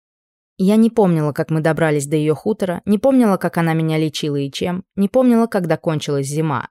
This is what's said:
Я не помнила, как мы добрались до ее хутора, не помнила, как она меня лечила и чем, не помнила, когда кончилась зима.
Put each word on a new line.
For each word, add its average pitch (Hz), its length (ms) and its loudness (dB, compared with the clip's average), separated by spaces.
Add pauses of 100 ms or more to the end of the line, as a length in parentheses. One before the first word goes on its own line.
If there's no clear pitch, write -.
(560)
Я 196 200 2
не 220 140 4
помнила, 170 420 2
как 156 180 -6
мы 160 100 0
добрались 151 460 0
до 147 100 -2
ее 151 180 0
хутора, 190 500 -4
не 202 140 2
помнила, 247 380 2
как 175 220 -4
она 165 160 0
меня 160 240 0
лечила 156 380 -4
и 139 140 -4
чем, 180 340 -6 (120)
не 196 120 0
помнила, 233 380 4
когда 175 300 -2
кончилась 147 500 -4
зима. 147 440 -4